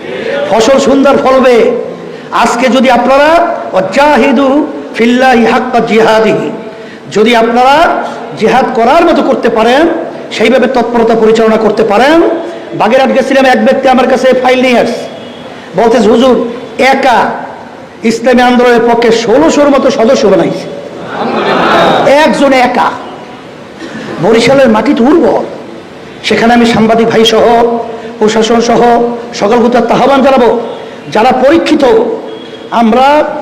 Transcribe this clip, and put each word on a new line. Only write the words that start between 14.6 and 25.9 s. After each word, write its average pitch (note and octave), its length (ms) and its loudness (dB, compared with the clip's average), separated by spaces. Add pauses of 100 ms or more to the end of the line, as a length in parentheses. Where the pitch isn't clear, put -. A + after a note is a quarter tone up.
নিয়ে B3 160 2
আসছে, - 300 -4 (680)
বলতেছে, A3+ 320 2
"হুজুর, B3 400 2 (300)
একা C4 520 0 (760)
ইসলামী B3 380 2
আন্দোলনের B3 380 2 (120)
পক্ষে A#3 200 2
ষোলোশোর C#4+ 580 2
মতো C4+ 200 2
সদস্য A3+ 360 2
বানাইছে, - 420 0 (1400)
একজন C#4 420 2
একা।" B3 380 0 (1300)
বরিশালের A#3 460 4
মাটি A3 260 0
তো A#3 100 0
উর্বর, C#4+ 380 2 (800)